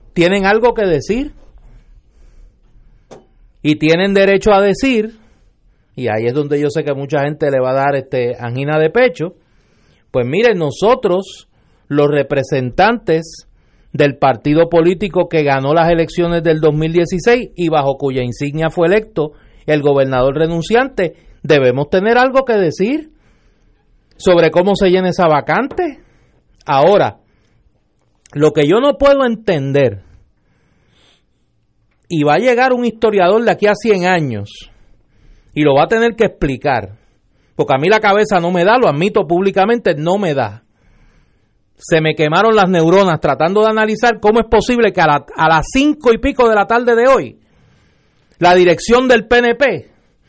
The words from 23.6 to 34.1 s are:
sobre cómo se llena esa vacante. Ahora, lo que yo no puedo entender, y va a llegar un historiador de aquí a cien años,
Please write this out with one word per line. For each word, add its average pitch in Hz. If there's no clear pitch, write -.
sobre 170
cómo 180
se 190
llena 185
esa 175
vacante. 180
Ahora, 151
lo 147
que 151
yo 180
no 277
puedo 277
entender, 139
y 160
va 147
a 160
llegar 254
un 247
historiador 214
de 220
aquí -
a 208
cien 202
años, 139